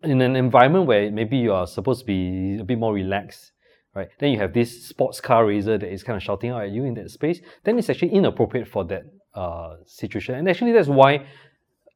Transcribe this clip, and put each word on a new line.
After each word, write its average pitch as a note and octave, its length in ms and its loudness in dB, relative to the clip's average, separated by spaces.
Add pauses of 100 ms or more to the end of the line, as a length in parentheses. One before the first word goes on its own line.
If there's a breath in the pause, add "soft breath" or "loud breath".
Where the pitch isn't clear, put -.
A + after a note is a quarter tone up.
in C3+ 180 2
an B2+ 140 2
environment C3 500 4
where G#2 260 2
maybe A2+ 260 -2
you A#2 140 0
are F#2 140 0
supposed A#2 360 -4
to - 40 -20
be F#2 540 -4
a A2+ 40 -10
bit A#2 140 -4
more A2 160 -2
relaxed, G2 580 -6 (440)
right? G2 120 -10 (120)
Then C#3+ 120 0
you A2+ 60 0
have F#2+ 160 -2
this A#2+ 320 -2
sports - 340 -4
car A#2 280 4
racer G#2 320 0
that F#2+ 120 -8
is F#2+ 120 -12
kind A2+ 120 -6
of F#2 80 -8
shouting G#2 280 -6
out A#2+ 100 -8
at G2+ 80 -8
you A#2 160 -6
in B2 80 -4
that A2 160 -12
space, E3+ 320 -6 (220 loud breath)
then A3+ 160 0
it's - 100 -4
actually D#3+ 220 -2
inappropriate B2 560 0
for F#2+ 180 -4
that, F#2 200 -8 (280)
uh, E2+ 520 -10
situation. A2+ 500 -10
And D#3 120 -4
actually A#3 260 0
that's G3 140 6
why, C#3 380 6 (720 loud breath)